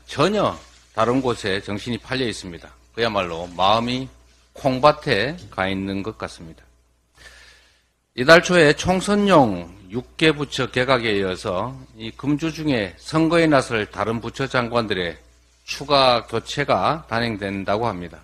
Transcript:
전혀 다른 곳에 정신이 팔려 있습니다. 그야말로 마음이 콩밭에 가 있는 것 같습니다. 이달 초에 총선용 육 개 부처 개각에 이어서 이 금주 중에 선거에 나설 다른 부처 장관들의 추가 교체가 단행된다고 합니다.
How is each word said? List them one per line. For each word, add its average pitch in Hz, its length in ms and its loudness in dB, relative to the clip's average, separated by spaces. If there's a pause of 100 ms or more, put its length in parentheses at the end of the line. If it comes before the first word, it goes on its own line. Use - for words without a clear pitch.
전혀 156 500 0 (380)
다른 117 260 2
곳에 110 420 -2
정신이 104 360 -8
팔려 131 300 -6
있습니다. 85 420 -10 (240)
그야말로 92 540 -2
마음이 117 600 0 (460)
콩밭에 135 840 0 (120)
가 95 180 -4
있는 98 360 -6
것 107 160 -12
같습니다. 82 440 -14 (1500)
이달 160 300 8
초에 165 300 6
총선용 175 1160 2
육 117 260 -10
개 160 160 2
부처 139 380 -4
개각에 123 480 0
이어서 98 580 -4 (220)
이 113 140 -12
금주 147 420 -2
중에 131 460 -2
선거에 160 480 2
나설 120 400 2
다른 107 340 -4
부처 123 260 -6
장관들의 113 680 -2 (460)
추가 135 640 2
교체가 127 840 -2
단행된다고 104 760 -4
합니다. 87 360 -8